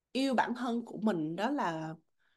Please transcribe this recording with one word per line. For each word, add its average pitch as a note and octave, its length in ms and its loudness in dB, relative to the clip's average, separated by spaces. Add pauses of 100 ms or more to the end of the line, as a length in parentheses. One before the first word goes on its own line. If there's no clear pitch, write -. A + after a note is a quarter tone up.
(120)
yêu C4+ 220 2
bản A3+ 220 4
thân A#3+ 300 -2
của - 160 -12
mình E3+ 340 0
đó G#3+ 160 0
là E3 440 -2 (420)